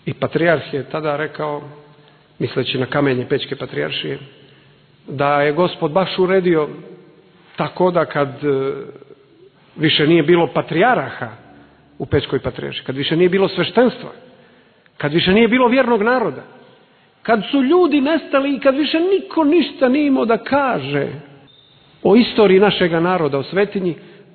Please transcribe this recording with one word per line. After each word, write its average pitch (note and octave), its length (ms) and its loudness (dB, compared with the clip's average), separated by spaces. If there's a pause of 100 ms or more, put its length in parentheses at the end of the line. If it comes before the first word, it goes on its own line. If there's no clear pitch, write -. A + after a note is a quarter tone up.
I - 80 -6
patrijarh D3+ 600 -2
je C3+ 80 -4
tada D3+ 340 -6
rekao, D3+ 460 -6 (760)
misleći C3 400 -4
na B2+ 80 -2
kamenje C3 420 -2
Pećke - 280 -4
patrijaršije, C#3+ 600 -8 (920)
da C#3+ 340 0
je D3 100 0
Gospod E3 380 -2
baš F3+ 280 -2
uredio F3+ 500 2 (880)
tako F3+ 340 0
da E3+ 140 2
kad, C#3+ 240 -2
e, C3+ 440 -2 (1040)
više D#3 300 2
nije E3 160 6
bilo E3+ 240 4
patrijaraha E3 840 0 (720)
u C3+ 80 -10
Pećkoj C#3 320 0
patrijaršiji, C#3 460 -10
kad C3 120 -8
više C#3+ 200 -2
nije F3+ 120 4
bilo F#3+ 200 2
sveštenstva, - 600 0 (840)
kad D3 160 -4
više E3+ 200 2
nije A3+ 160 4
bilo B3+ 200 2
vjernog A#3+ 340 2
naroda, A3+ 400 -2 (800)
kad A3 180 0 (100)
su C#4 120 2
ljudi D4 380 4
nestali C#4 540 0
i A3 60 -4
kad C4+ 140 2
više D4+ 260 -2
niko F4+ 440 0
ništa D4 440 2
nije D4 180 2
imao C4 180 2
da A3 140 0
kaže D3 720 -2 (920)
o F#3+ 140 6
istoriji G3+ 440 6
našega F3 400 2
naroda, E3 380 0
o C3+ 40 -2
svetinji, F#3+ 520 -2 (400)